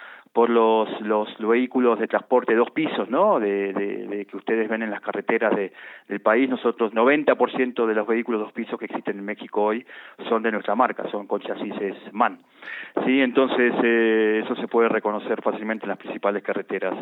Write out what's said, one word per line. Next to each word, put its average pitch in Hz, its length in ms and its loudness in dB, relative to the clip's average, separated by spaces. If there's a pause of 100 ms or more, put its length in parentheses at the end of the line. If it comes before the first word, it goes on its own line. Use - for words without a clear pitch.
(340)
por 117 160 4
los, 110 360 4 (140)
los 107 260 0 (120)
vehículos 120 600 2
de 113 80 -2
transporte 120 460 2
de 110 60 4
dos 120 140 2
pisos, 131 360 -2
¿no? 165 320 2
De, 98 320 0
de, 101 340 -4
de 101 200 -8
que - 100 -12
ustedes 110 320 -2
ven 113 140 -2
en 110 80 -4
las 101 100 -6
carreteras 104 560 -2
de, 98 160 -4 (360)
del 101 120 -6
país. 117 300 4
Nosotros, 117 420 0
noventa 131 440 4
por 123 160 2
ciento 123 340 0
de 110 80 2
los 104 120 0
vehículos 117 360 0
dos 104 100 -10
pisos 113 260 -8
que 113 60 -12
existen 101 340 -6
en 98 60 -10
México 104 380 -4
hoy 110 240 0 (420)
son 113 140 2
de 113 100 0
nuestra 104 220 -2
marca, 110 360 0
son 101 160 -6
con 101 140 -2
chasis 104 320 -8 (400)
man. 101 280 0 (640)
Sí, 135 160 4
entonces, 127 500 4 (100)
eh, 110 640 4
eso 117 120 -4
se - 120 -6
puede 117 220 4
reconocer 107 500 -2
fácilmente 107 460 -4
en - 20 -6
las 95 100 -4
principales 101 440 -4
carreteras, 95 600 -4